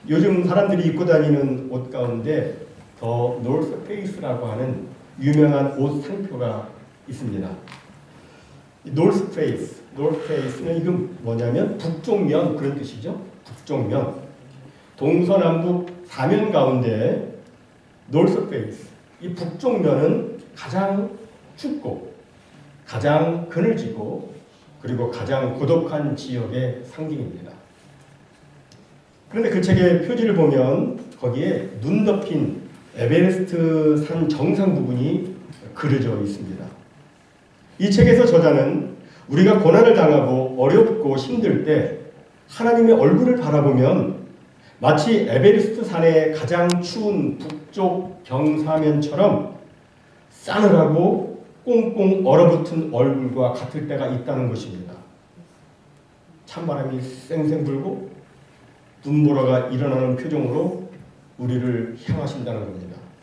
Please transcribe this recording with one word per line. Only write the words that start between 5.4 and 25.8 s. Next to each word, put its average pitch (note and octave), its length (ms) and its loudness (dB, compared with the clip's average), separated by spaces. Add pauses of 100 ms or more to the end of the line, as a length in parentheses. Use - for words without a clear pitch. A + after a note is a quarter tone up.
옷 D3 260 -2
상표가 B2 640 -8 (400)
있습니다. G#2+ 400 -8 (1400)
이 - 60 -16
North E3+ 420 2
Face, - 500 -6 (120)
North D3+ 300 -2
Face는 D#3 560 -4
이건 F3+ 420 -4
뭐냐면 A#2 560 -2
북쪽 F3+ 460 -2
면 D3+ 320 0
그런 C#3 200 -4
뜻이죠. - 440 -10 (240)
북쪽 - 440 -6
면. C3 260 -2 (840)
동서남북 F3 1080 0
사면 G3+ 460 -2
가운데 A#2 840 0 (720)
North E3+ 380 2
Face, G#2+ 400 -10 (340)
이 F3 140 -10
북쪽 G#3 480 -4
면은 - 560 0 (160)
가장 G3 560 -4 (460)
춥고 - 520 -8 (800)
가장 D#3+ 640 0
그늘지고 - 840 -4 (480)
그리고 A#2+ 300 -4
가장 C3 440 -4
고독한 D3+ 640 -2